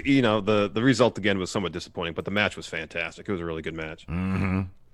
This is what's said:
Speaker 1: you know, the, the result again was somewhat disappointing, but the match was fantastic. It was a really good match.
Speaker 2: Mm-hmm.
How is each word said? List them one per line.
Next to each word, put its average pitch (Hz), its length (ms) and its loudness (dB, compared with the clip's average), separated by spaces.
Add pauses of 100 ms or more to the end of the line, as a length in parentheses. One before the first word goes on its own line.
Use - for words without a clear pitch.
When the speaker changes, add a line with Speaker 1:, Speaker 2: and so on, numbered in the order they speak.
Speaker 1:
you 139 180 4
know, 110 180 4
the, 104 320 2
the 110 100 0
result 120 360 6
again 98 200 2
was 90 120 -2
somewhat 92 220 -2
disappointing, 85 420 -6
but 90 100 -6
the - 60 -8
match 101 260 0
was - 100 -12
fantastic. 82 640 -8
It 107 40 -2
was 90 80 -4
a 85 40 -6
really 82 180 -6
good 78 120 -8
match. 80 320 -10
Speaker 2:
Mm-hmm. 92 560 0 (320)